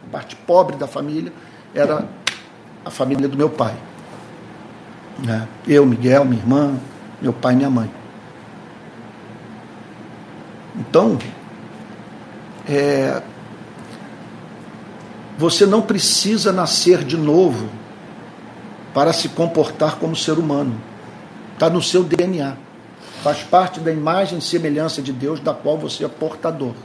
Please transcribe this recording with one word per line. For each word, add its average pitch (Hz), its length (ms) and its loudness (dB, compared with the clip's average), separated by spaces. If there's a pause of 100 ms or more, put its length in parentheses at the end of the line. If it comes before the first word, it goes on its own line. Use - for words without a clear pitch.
A - 40 -12
parte - 240 -10
pobre 175 400 4
da 143 120 -4
família 151 440 -6 (420)
era 147 340 2 (800)
a - 60 -10
família 135 360 0
do 135 80 -4
meu 151 140 4
pai. 110 260 -2 (1400)
Né? 113 300 -2 (200)
Eu, 143 180 8
Miguel, 127 400 6
minha 120 160 2
irmã, 135 360 4 (440)
meu 123 120 0
pai 127 200 2
e 127 40 6
minha 139 120 4
mãe. 117 200 2 (2750)
Então, 180 420 4 (1500)
é, 139 520 2 (2250)
você 165 280 6
não 208 160 6
precisa 202 720 2
nascer 175 520 4
de 143 140 -2
novo 151 500 4 (1300)
para 151 180 4
se - 180 0
comportar 156 680 2
como 160 200 -2
ser 156 180 0
humano. 143 460 0 (800)
Tá 160 100 6
no 170 140 4
seu 180 220 4
D 165 200 2
N 180 180 0
A. 135 160 -4 (680)
Faz 147 180 2
parte 180 380 4
da 160 120 0
imagem 165 480 0
e - 20 -4
semelhança 156 600 0
de 135 120 -4
Deus 135 260 -4
da 147 140 0
qual 147 240 0
você 151 260 -6
é - 60 -2
portador. 156 640 -4 (120)